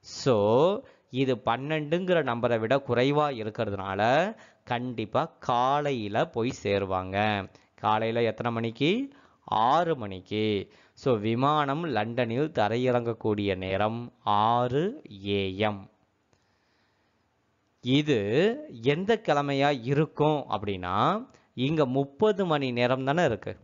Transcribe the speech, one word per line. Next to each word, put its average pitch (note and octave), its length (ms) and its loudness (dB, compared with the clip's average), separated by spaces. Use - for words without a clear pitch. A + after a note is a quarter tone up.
So, - 300 2
இது B2+ 260 0
பன்னெண்டுங்கிற D#3 840 0
நம்பரை A#2 380 0
விட A2+ 180 2
குறைவா C#3 520 2
இருக்கிறதுனால G#2 720 -4
கண்டிப்பா A#2+ 580 -2
காலையில B2+ 760 0
போய் B2 240 -2
சேருவாங்க. F#2+ 540 0
காலையில A2+ 480 0
எத்தனை A#2 300 -2
மணிக்கு? A#2 400 0
ஆறு D#3+ 300 2
மணிக்கு. G#2+ 500 -4
So, C3+ 180 -2
விமானம் C#3 680 0
லண்டனில் A#2+ 680 -2
தரையிறங்கக்கூடிய A2+ 1040 0
நேரம் G2 440 -2
ஆறு B2 360 2
ஏ G2+ 140 0
எம். G#2 240 -2
இது C#3 340 2
எந்த E3 300 0
கிழமையா C#3+ 460 2
இருக்கும் D3 640 0
அப்படின்னா, G2 480 -4
இங்க C#3+ 300 0
முப்பது C#3 600 0
மணி C#3+ 260 0
நேரம் B2 320 0
தானே D#3 200 2
இருக்கு. G#2 400 -2